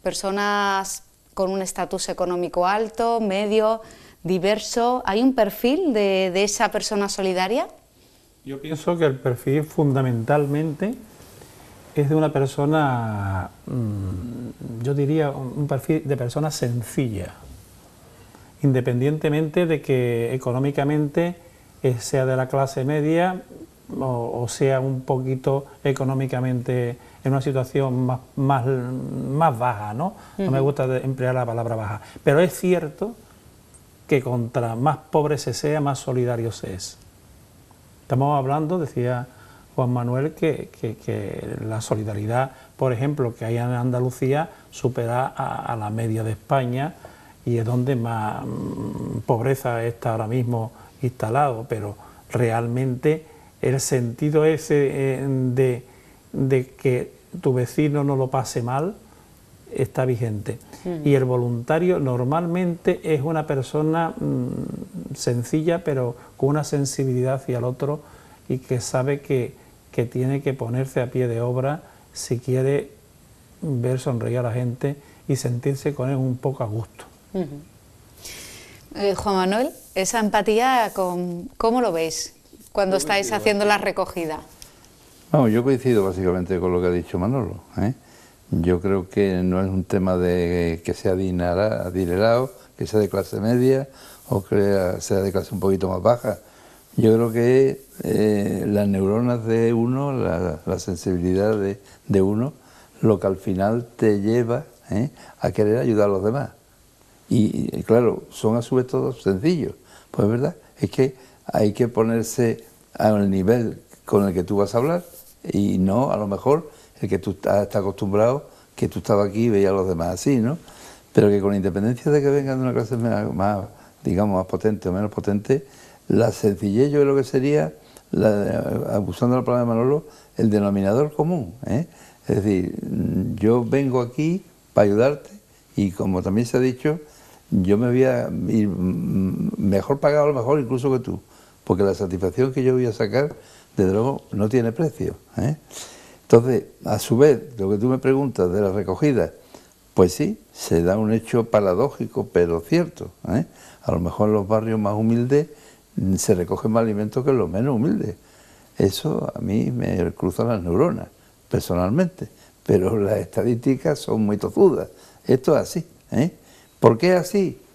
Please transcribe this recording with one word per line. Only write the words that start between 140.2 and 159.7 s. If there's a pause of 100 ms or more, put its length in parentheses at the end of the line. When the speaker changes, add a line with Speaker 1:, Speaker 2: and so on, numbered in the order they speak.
Speaker 3:
a
lo
mejor
incluso
que
tú, (440)
porque
la
satisfacción
que
yo
voy
a
sacar, (420)
desde
luego,
no
tiene
precio, (220)
¿eh? (640)
Entonces, (220)
a
su
vez, (160)
lo
que
tú
me
preguntas
de
la
recogida, (600)
pues
sí, (140)
se
da
un
hecho
paradójico,
pero
cierto, (180)
¿eh? (380)
A
lo
mejor
en
los
barrios
más
humildes, (500)
mm,
se
recoge
más
alimentos
que
en
los
menos
humildes. (640)
Eso
a
mí